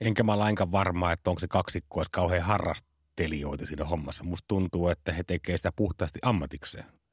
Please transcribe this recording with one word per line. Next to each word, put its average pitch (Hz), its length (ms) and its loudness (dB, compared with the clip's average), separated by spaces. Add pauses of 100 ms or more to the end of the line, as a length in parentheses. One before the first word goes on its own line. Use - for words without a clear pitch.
Enkä 113 220 4
mä 104 160 4
lainkaan 104 320 2
varma, 90 400 2
että - 180 -2
onko 87 100 2
se 87 80 -4
kaksikko - 520 -2
edes 92 100 0
kauhean 87 340 2
harrastelijoita 78 1200 -4
siinä 76 200 -6
hommassa. 78 380 -4
Musta 87 240 -6
tuntuu, 87 420 2
että 85 220 -2
he 85 120 -2
tekee 87 340 -2
sitä 87 180 -2
puhtaasti 85 460 -2
ammatikseen. - 640 -2 (280)